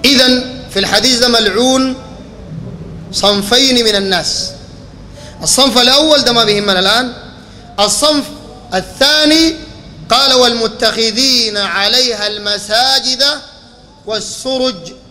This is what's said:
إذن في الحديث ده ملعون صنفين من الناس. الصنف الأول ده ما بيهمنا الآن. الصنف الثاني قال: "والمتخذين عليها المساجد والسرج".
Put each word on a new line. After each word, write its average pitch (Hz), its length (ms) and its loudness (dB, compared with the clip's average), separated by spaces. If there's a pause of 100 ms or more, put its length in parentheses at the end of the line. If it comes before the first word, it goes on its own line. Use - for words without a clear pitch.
إذن 254 640 2
في - 80 -2
الحديث 214 400 2
ده 247 100 4
ملعون 247 680 2 (1160)
صنفين 233 720 2
من 214 120 2
الناس. 190 540 -2 (920)
الصنف 254 360 2
الأول 277 460 4
ده 240 80 2
ما 233 120 4
بيهمنا 208 340 2
الآن. 226 340 2 (680)
الصنف 285 440 2 (500)
الثاني 302 840 2 (540)
قال: 262 240 4
"والمتخذين 226 1200 2
عليها 208 680 0
المساجد 226 1000 -2 (840)
والسرج". 254 840 -4 (180)